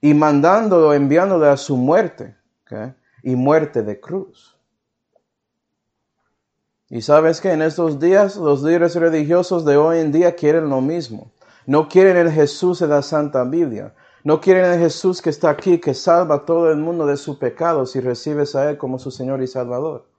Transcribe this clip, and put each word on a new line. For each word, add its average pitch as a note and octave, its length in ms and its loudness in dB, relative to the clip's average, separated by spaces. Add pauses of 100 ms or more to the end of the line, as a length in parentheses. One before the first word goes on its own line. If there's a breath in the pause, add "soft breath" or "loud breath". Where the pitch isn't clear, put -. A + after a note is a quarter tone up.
y D3 120 4
mandándolo, D#3 800 4
enviándole D#3 540 2
a C#3 100 4
su C#3 200 -6
muerte, D3 580 -2 (280)
¿ok? B2+ 320 -14 (280)
Y B2+ 120 -2
muerte C#3+ 480 0
de G#2 160 -8
cruz. - 580 -14 (2250)
Y A#2+ 140 -10
sabes D#3+ 360 4
que F#3+ 120 -2
en D#3 100 0
estos D#3 400 -2
días F#3+ 340 2
los D3 280 0
líderes E3+ 320 0
religiosos E3 680 0
de D3 140 2
hoy E3 220 2
en D#3 120 -2
día F3 240 2
quieren D#3 340 0
lo C3+ 120 -2
mismo. C#3 500 -8 (340 soft breath)
No D3+ 220 0
quieren F#3 300 4
el E3+ 120 2
Jesús D#3 500 0
de E3+ 80 0
la D3 140 2
Santa C#3+ 440 -2
Biblia. B2+ 500 -6 (300 soft breath)
No D3+ 160 2
quieren F#3 240 4
el F3 120 2
Jesús E3+ 440 0
que E3 80 -2
está D3+ 220 0
aquí, E3+ 280 0
que D3 140 -2
salva E3+ 420 2
a C#3+ 100 -6
todo E3+ 240 0
el D#3 80 0
mundo E3 280 -4
de C#3+ 100 0
sus C#3+ 220 -10
pecados C#3+ 580 -4
y C3 60 -4
recibes C#3+ 540 -4
a C#3+ 140 0
Él D3 80 -6
como C3 220 -8
su C3+ 100 -12
Señor C3+ 320 -8
y B2+ 60 -6
Salvador. B2+ 720 -8